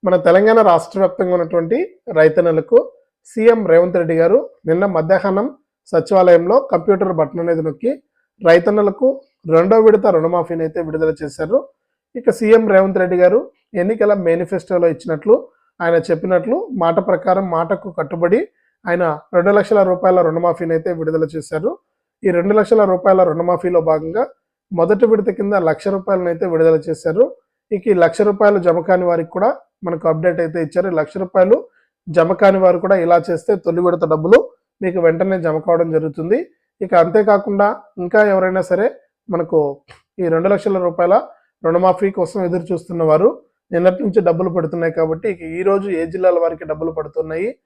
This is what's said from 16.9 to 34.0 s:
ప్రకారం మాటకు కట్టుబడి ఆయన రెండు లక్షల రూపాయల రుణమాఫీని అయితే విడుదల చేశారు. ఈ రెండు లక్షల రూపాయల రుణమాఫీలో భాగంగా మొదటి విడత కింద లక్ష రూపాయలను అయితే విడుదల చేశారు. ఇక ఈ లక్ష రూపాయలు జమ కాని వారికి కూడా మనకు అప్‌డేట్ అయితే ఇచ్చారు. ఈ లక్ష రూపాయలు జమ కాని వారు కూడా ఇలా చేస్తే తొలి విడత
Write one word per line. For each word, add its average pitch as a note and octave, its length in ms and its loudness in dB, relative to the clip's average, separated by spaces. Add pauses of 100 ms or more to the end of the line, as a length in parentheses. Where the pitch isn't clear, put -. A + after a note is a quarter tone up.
ప్రకారం F#3 360 -2 (100)
మాటకు E3+ 300 -4 (140)
కట్టుబడి E3+ 420 -2 (460)
ఆయన F3 160 -2 (340)
రెండు G3 220 2
లక్షల G3 320 2
రూపాయల F#3 260 2 (100)
రుణమాఫీని E3+ 500 -2
అయితే E3+ 200 -6
విడుదల D#3+ 280 -2 (100)
చేశారు. D#3 340 -6 (540)
ఈ F3+ 140 0
రెండు G3 220 0
లక్షల G#3+ 220 2 (120)
రూపాయల F#3+ 260 2 (100)
రుణమాఫీలో F3 500 -2 (120)
భాగంగా E3 320 -4 (540)
మొదటి F#3+ 300 2
విడత G#3+ 280 2
కింద G3+ 160 -4 (140)
లక్ష D#3 260 -4
రూపాయలను F#3+ 380 -2
అయితే E3 200 -4
విడుదల D#3+ 320 2
చేశారు. E3+ 400 -2 (520)
ఇక F#3+ 60 -6 (120)
ఈ - 100 2
లక్ష E3 240 0
రూపాయలు G#3 380 2
జమ E3+ 220 2
కాని F3+ 220 2
వారికి E3+ 240 -2
కూడా G3 160 0 (360)
మనకు E3 260 -6
అప్‌డేట్ E3 320 0
అయితే E3 220 -6
ఇచ్చారు. F3+ 260 -4
ఈ E3+ 80 -4
లక్ష A#3 140 -6 (100)
రూపాయలు F#3+ 320 2 (640)
జమ E3+ 240 2
కాని G3 240 4
వారు F3+ 200 4
కూడా F#3+ 100 4 (100)
ఇలా E3+ 120 4 (100)
చేస్తే G3+ 240 -4 (140)
తొలి E3+ 200 -2
విడత E3+ 280 0